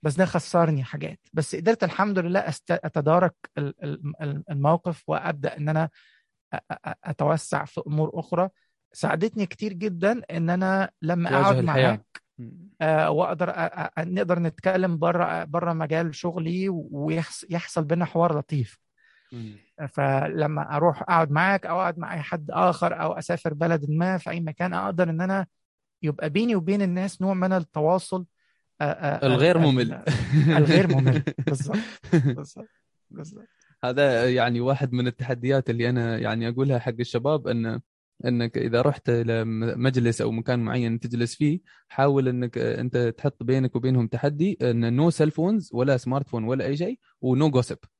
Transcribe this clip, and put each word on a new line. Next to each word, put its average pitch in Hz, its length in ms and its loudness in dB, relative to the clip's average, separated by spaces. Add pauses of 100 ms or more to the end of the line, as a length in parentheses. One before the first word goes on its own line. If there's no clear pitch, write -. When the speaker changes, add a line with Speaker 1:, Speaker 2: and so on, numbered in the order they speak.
Speaker 1:
بس 147 120 0
ده 185 100 4
خسرني 160 580 2
حاجات، 151 360 -10 (140)
بس 160 220 -4
قدرت 196 280 2
الحمد 190 360 0
لله 175 200 0
أست-، - 300 -6
أتدارك 165 680 2 (220)
ال-، 143 260 -6
ال-، 143 380 -8
ال-، 147 280 -6
الموقف، 156 580 0
وأبدأ 151 500 -4
إن 151 120 -4
أنا 156 200 0 (640)
أ-، - 20 -8
أ-، - 340 -10
أ-، - 140 -10
أتوسع 151 640 -2
في - 220 -12
أمور 156 260 -2
أخرى. 175 360 -2 (440)
ساعدتني 196 520 -2
كتير 208 280 -8
جدا 196 480 -2 (100)
إن 165 180 -2
أنا 190 400 0 (120)
لما 170 280 0
Speaker 2:
تواجه 180 120 4
Speaker 1:
أقعد 196 160 6
Speaker 2:
الحياة. 135 300 4
Speaker 1:
معاك، - 340 -2 (160)
Speaker 2:
مم. 170 320 -16 (120)
Speaker 1:
آه، 156 300 2
وأقدر 170 380 0
أ-، - 40 -6
أ-، 165 440 -4
أ-، 165 80 -4
نقدر 180 340 -2
نتكلم 185 580 -2
برا، 170 460 0
برا 170 300 -2
مجال 160 420 -2
شغلي، 175 540 -4
ويحص-، 156 800 -6
يحصل 170 340 -4
بينا 170 220 0
حوار 165 340 0
لطيف. 143 400 -4 (520)
Speaker 2:
مم. 113 240 -14 (340)
Speaker 1:
فلما 151 880 -2
أروح 156 260 2
أقعد 165 300 2
معاك 180 340 2
أو 180 160 -2
أقعد 175 180 -2
مع 170 140 -8
أي 165 80 -6
حد 151 300 -8
آخر 170 500 2
أو 160 120 -2
أسافر 165 400 -4
بلد 151 360 0
ما 175 280 0
في - 120 -8
أي 170 100 -6
مكان، 170 340 -4
أقدر 180 360 0
إن 160 120 -2
أنا 190 260 -2 (560)
يبقى 151 260 -2
بيني 220 260 0
وبين 190 260 0
الناس 185 400 -2
نوع 190 120 0
من 185 200 0
التواصل، 175 720 0 (560)
آه، - 20 0
آه، 147 440 -2
Speaker 2:
الغير 143 300 6
Speaker 1:
ال-، 165 40 6
Speaker 2:
ممل. 131 320 4
Speaker 1:
ال-، - 100 -12 (540)
الغير 165 380 6
ممل. 131 280 4 (120)
Speaker 2:
<laughs> 131 120 -2
Speaker 1:
بالظبط. 151 300 -2 (360)
بالظبط. 143 560 0 (420)
بالظبط. 160 360 -18 (360)
Speaker 2:
هذا 127 480 4
يعني 120 300 2
واحد 127 320 0
من 123 140 2
التحديات 123 640 -2
اللي 117 200 0
أنا 117 280 0
يعني 113 320 -2
أقولها 131 300 0
حق 117 200 -4
الشباب، 127 480 -2
إن، 117 340 -2 (440)
إنك 120 320 0
إذا 117 240 2
رحت 143 280 0
لمجلس 117 1120 0
أو 113 100 0
مكان 117 280 -2
معين 117 400 -2
تجلس 120 360 -4
فيه، 151 240 0 (280)
حاول 139 400 2
إنك 123 300 -2
أنت 120 400 -2
تحط 120 460 -2
بينك 131 320 0
وبينهم 123 320 2
تحدي 147 540 -2
إن 120 480 2
no 160 40 0
cell 156 160 4
phones 185 440 0
ولا 131 240 2
smart 131 320 -2
فون 113 140 -4
ولا 123 220 -2
أي 143 120 -2
شيء، 190 220 -4 (220)
و 127 140 2
no 147 180 4
gossip. - 340 0 (120)